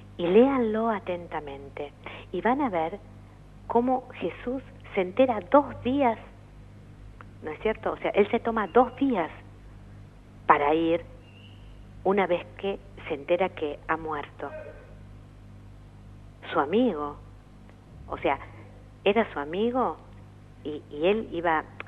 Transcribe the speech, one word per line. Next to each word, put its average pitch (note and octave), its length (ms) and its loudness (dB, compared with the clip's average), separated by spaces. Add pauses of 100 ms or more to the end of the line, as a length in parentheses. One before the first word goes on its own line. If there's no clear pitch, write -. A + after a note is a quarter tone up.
(160)
Y E3+ 100 0
léanlo A3+ 640 6
atentamente D3+ 1000 -8 (380)
y F3+ 100 -4
van B3+ 200 2
a C4+ 80 2
ver F3 320 -2 (640)
cómo B3+ 480 2
Jesús B3 480 -6 (320)
se G3 60 2
entera G#3 400 2 (100)
dos C4 320 6
días, B3 360 2 (1200)
¿no D#3 80 -8
es D3+ 100 -12
cierto? G#3+ 320 -2
O D#3 60 -4
sea, - 120 -2
Él G3+ 200 4
se A#3 100 2
toma A3+ 260 0
dos B3 300 6
días A3 340 0 (1160)
para D3 280 6
ir E3 300 2 (1000)
una F#3+ 220 4
vez E3+ 180 2 (120)
que G3 220 -4 (280)
se - 80 -4
entera F3 360 2
que D3 360 -6
ha D#3+ 100 0
muerto. D3 540 -8 (2000)
Su E3 80 2
amigo, D3+ 580 2 (880)
o C#3 100 -6
sea, C#3 200 0 (680)
era G3+ 280 4
su D#3 60 -6
amigo F#3+ 600 0 (640)
y, D3+ 260 -8
y D3 160 -2
él G#3+ 260 2
iba, E3 320 0 (240)